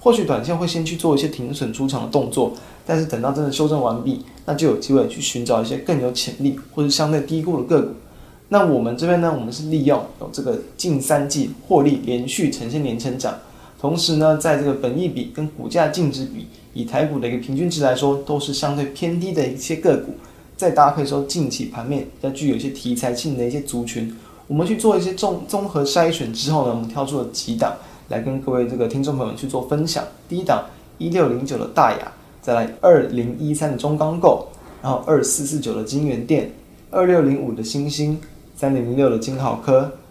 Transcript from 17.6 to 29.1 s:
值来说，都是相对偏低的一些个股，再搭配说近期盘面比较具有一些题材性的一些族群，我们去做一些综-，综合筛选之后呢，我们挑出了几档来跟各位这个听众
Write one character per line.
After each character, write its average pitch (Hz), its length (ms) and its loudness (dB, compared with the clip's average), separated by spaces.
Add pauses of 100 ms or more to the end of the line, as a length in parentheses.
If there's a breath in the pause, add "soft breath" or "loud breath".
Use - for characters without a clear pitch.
值 156 120 -2
来 131 120 4
说， 139 220 2 (100)
都 147 120 -2
是 143 140 -6
相 143 240 -2
对 143 100 -2
偏 170 320 -4
低 185 140 -4
的 151 140 0
一 123 100 -6
些 - 200 -6
个 156 220 4
股， - 160 -8 (420 loud breath)
再 180 140 2
搭 147 220 6
配 143 120 -2
说 139 200 -2
近 147 260 -2
期 117 160 -6
盘 117 200 -10
面 135 180 -4
比 - 220 -10
较 135 40 -2
具 143 180 -2
有 120 80 2
一 - 20 -2
些 135 120 -4
题 123 260 -4
材 120 180 -2
性 139 220 -4
的 120 80 -2
一 120 60 -2
些 143 100 -4
族 123 240 -6
群， 113 320 -6 (300 loud breath)
我 143 80 -6
们 160 120 2
去 214 120 0
做 214 180 4
一 180 60 2
些 185 100 -4
综-， 180 340 -2
综 202 220 -4
合 143 160 0
筛 170 260 4
选 113 220 -4
之 117 180 -4
后 147 160 2
呢， 120 80 0
我 117 60 -4
们 113 80 -6
挑 139 160 -4
出 139 140 -4
了 123 80 -2
几 - 300 -6
档 113 180 0 (340 loud breath)
来 113 120 -4
跟 135 200 -4
各 135 100 -4
位 123 160 2
这 120 100 -4
个 120 120 0
听 135 120 -2
众 143 160 -2